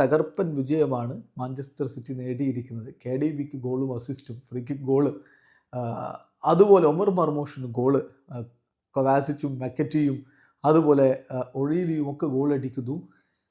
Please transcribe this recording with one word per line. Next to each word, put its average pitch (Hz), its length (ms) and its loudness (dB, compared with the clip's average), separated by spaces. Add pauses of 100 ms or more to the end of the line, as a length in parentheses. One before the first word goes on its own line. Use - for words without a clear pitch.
തകർപ്പൻ 156 520 2
വിജയമാണ് 135 680 0 (160)
മാഞ്ചസ്റ്റർ 131 500 -8
സിറ്റി 123 260 -10
നേടിയിരിക്കുന്നത്. 123 800 -6 (120)
കെ 127 120 -4
ഡി 151 140 0
ബിക്ക് 143 260 -8
ഗോളും 127 380 -4
അസിസ്റ്റും, 117 460 -10 (100)
ഫ്രീ 123 100 -8
കിക്ക് 135 200 -8
ഗോൾ, 135 400 2 (540)
ആ, 123 40 -4 (680)
അതുപോലെ 175 420 8
ഒമർ 175 220 2
മർമോഷിന് 147 560 -2
ഗോൾ, 123 360 2 (300)
ആ, 120 100 -10 (500)
കൊവാസിച്ചും 139 680 0
മക്കറ്റിയും 139 680 -2 (400)
അതുപോലെ, 143 680 6
ആ, 127 120 -4 (120)
ഒഴീലിയും 151 560 -2
ഒക്കെ 143 140 -6
ഗോൾ 143 280 0
അടിക്കുന്നു. 131 540 -6 (440)